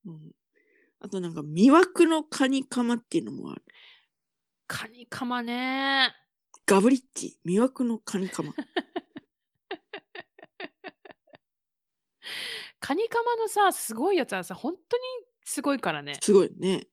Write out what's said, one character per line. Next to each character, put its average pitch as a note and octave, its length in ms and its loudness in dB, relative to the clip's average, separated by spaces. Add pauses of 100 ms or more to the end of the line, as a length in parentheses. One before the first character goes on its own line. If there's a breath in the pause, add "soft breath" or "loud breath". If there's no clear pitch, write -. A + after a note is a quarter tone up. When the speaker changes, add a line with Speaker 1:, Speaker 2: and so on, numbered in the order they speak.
Speaker 1:
う E3+ 60 -14
ん。 D#3 200 -20 (680)
あ G3+ 100 -18
と G3 100 -6
な F3 100 -6
ん E3 40 -10
か、 D#3 80 -8
魅 E3 300 4
惑 F4 340 6
の D#4+ 180 0
カ - 240 -2
ニ C4+ 160 0
カ B3 200 -4
マ A#3 100 0
っ A#3 60 -2
て - 180 -6
い D#3 40 0
う - 40 -10
の G#2 60 -10
も - 200 -12
あ - 40 -12
る。 - 100 -20 (1000 soft breath)
Speaker 2:
カ - 200 -10
ニ A#3+ 200 -20
カ - 180 -8
マ B3 160 -2
ね。 C4 720 0 (500)
Speaker 1:
ガ G3 140 8
ブ A3+ 120 6
リ C4+ 60 4
ッ - 40 -2 (140)
チ、 - 300 -10
魅 F3+ 140 2
惑 C4 240 2
の A#3 140 -2
カ - 220 -6
ニ F#3 100 -4
カ - 140 -6
マ。 D3 100 -8
Speaker 2:
<laughs> - 80 -10 (4000 loud breath)
カ - 140 -4
ニ A4 160 0
カ A#4 140 -2
マ A#4+ 140 0
の A4+ 100 -2
さ、 G4+ 260 2
す - 220 -8
ご D#4 180 0
い F4+ 40 2
や C#4+ 100 0
つ - 60 -8
は F#3 100 -4
さ、 F#3+ 100 -12
本 D4+ 240 -6 (100)
当 A#4+ 100 -2
に B4+ 60 -4 (400)
す - 200 -8
ご C#4 100 2
い C4 60 -2
か F3 120 -4
ら D3 120 -6
ね。 C#3+ 180 -10
Speaker 1:
す - 100 2
ご F#3+ 140 8
い - 120 -6
ね。 F#3 360 -2